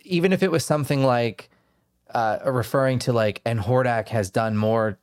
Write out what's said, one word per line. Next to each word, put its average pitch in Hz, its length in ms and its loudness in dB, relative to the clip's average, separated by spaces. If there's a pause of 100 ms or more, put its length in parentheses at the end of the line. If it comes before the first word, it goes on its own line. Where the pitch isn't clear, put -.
even 180 300 0
if 180 100 0
it 185 80 2
was 156 140 0
something 147 380 0
like, 120 460 0 (680)
uh, 113 300 0
referring 131 540 0
to, 127 140 -2
like, 110 320 0
"And 117 140 -2
Hordak 120 500 0
has 104 200 -2
done 113 280 -2
more, 110 460 0